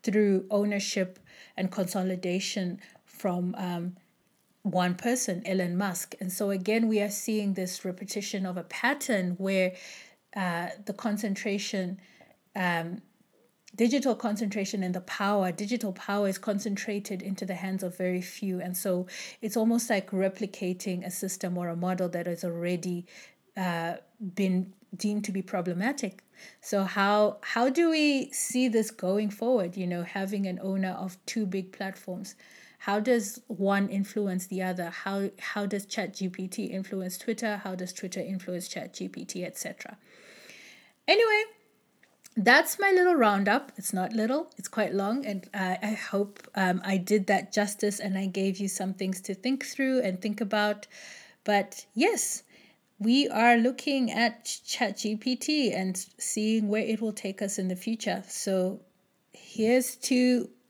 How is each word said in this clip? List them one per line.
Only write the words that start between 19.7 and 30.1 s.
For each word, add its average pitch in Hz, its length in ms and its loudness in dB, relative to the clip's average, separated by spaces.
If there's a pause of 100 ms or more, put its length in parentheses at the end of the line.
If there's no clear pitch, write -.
like 190 220 0
replicating 190 960 -2
a 185 40 -6
system 185 480 -4
or 175 120 -4
a 170 60 -4
model 180 340 0
that 175 180 -4
has 170 160 -4
already, 175 640 -2 (500)
uh, 170 400 -2 (400)
been 185 380 2 (220)
deemed 208 280 -2
to 208 80 -4
be 190 100 -2
problematic. 185 800 -4 (380)
So 202 240 0
how, 202 580 4
how 247 280 2
do 330 200 4
we 294 440 4
see 254 340 2
this 220 240 2
going 202 380 0
forward? 208 480 0
You 180 100 -2
know, 175 160 -2
having 196 440 -2